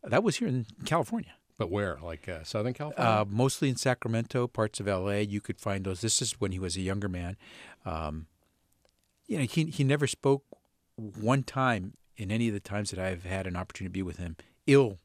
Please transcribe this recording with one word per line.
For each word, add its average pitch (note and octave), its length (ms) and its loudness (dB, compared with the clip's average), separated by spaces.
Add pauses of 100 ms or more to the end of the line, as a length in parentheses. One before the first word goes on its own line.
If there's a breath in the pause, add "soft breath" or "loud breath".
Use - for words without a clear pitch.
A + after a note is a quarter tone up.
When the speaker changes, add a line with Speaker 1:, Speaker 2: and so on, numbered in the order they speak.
Speaker 1:
That G3 220 2
was F#3 140 2
here A#3 100 0
in B2+ 180 0 (180)
California. E3+ 500 -2 (220)
Speaker 2:
But F#2 140 -2
where? F#2 320 0
Like, E2 260 -8
uh, E2 140 -6
Southern A2 320 -2
California? D3 340 0 (120)
Speaker 1:
Uh, G#2+ 80 4
mostly C3 400 2
in B2+ 80 2
Sacramento, A#2+ 720 0
parts - 320 -2
of G2+ 80 -2
L F#2+ 200 0
A. G2+ 140 2
You G#2 180 -2
could - 200 -8
find G2 240 -2
those. F#2 160 -4
This A2 200 2
is - 200 -4
when G2 100 0
he F#2+ 80 -4
was F#2 180 -4
a F#2+ 40 -4
younger G2 280 -2
man. F2+ 280 -6 (480 loud breath)
Um, D#2 420 -4 (1000)
you G3 100 -2
know, C#3 60 2
he, D#3 220 0
he D3 180 0
never C#3+ 240 4
spoke C#3 360 2 (520)
one A2+ 480 0
time A#2+ 500 0 (220)
in G2+ 160 -4
any A#2 160 2
of G#2 60 0
the G2+ 40 -2
times G2+ 320 -4
that F#2 80 -8
I've F#2 260 -2
had F#2+ 220 -4
an F2+ 80 -4
opportunity F2+ 380 -6
to F#2+ 60 -4
be F#2+ 40 -2
with F2 140 -6
him E2+ 200 -8 (300 loud breath)
ill C3+ 380 6